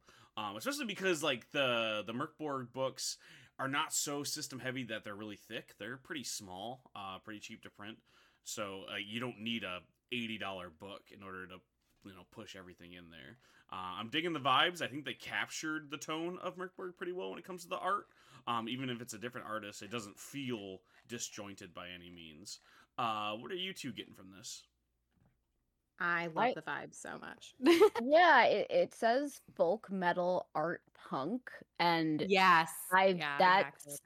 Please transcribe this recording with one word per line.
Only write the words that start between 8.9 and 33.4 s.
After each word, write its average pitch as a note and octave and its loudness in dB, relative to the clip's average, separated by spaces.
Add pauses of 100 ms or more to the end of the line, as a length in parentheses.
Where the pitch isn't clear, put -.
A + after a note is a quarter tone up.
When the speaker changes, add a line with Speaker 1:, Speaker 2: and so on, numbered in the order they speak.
Speaker 1:
uh, G#2 -4
you G#2 -4
don't A#2 -6
need A2+ -4
a F2+ -6 (300)
eighty A#2 -4
dollar F#2+ -6
book G2 -14 (120)
in - -18
order F#2 -10
to, F2+ -16 (500)
you G2 -16
know, F#2 -20
push G#2 -14
everything F2 -16
in F2 -16
there. D#2 -18 (340)
Uh, F#2 -6
I'm A2+ -6
digging D#3+ -2
the D3+ -4
vibes. D3 4
I A#2 -4
think C3+ -8
they B2+ -6
captured D3 -4
the D3+ -8
tone E3 -6
of F3 -6
Merc F3+ -10
Borg F#3 -10
pretty F3+ -6
well F#3+ -6
when F3+ -10
it F3 -16
comes F3+ -12
to F3 -16
the F#3 -4
art. - -2 (400)
Um, A#2 0
even B2+ -4
if A#2 -4
it's A2+ -10
a G#2+ -10
different A#2+ -8
artist, G#2 -6
it G2+ -12
doesn't G#2 -8
feel A2 -6 (280)
disjointed G2+ -10
by F2 -12
any F2 -14
means. E2 -16 (400)
Uh, G#2+ 0
what C3 -10
are F#3 -6
you F#3 -4
two C3 -8
getting G2 -10
from F#2+ -20
this? - -12 (1300)
Speaker 2:
I F3 0
love F#3+ 2
Speaker 3:
I A#3+ -2
Speaker 2:
the D#3+ -6
vibe C#3+ -6
so - -10
much. - -14
<laughs> E4+ 10
Speaker 3:
Yeah, D4 8
it, G3+ 4
it F3 4
says C4 2 (140)
folk F#3+ 2
metal F3 2
art D#3 -2 (120)
punk, E3+ -6 (280)
and E3 4
Speaker 2:
Yes. F#3 8 (220)
Speaker 3:
I've, F#3+ 8
Speaker 2:
Yeah, D3 -2
Speaker 3:
that's D3+ 6